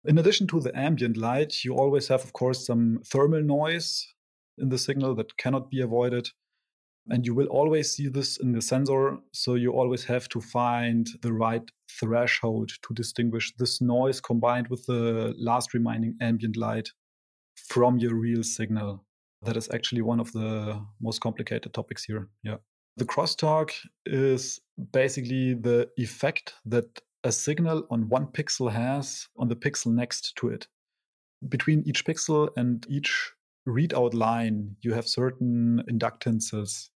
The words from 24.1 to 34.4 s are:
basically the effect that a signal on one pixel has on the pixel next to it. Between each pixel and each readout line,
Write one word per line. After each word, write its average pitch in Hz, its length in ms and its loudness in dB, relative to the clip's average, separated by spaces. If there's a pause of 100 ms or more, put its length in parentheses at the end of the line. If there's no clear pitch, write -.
basically 131 640 0
the 120 420 2
effect - 560 -2 (120)
that 117 360 -2 (220)
a 123 80 2
signal 156 580 0
on 113 200 0
one 131 180 2
pixel 127 440 -2
has 131 560 -4 (100)
on 123 100 0
the 117 80 0
pixel 123 380 -2
next - 440 -2
to - 120 -2
it. - 180 -8 (800)
Between 151 380 2
each 147 200 -2
pixel 151 500 0
and 120 340 0
each - 420 -2 (360)
readout 123 460 2
line, 113 680 0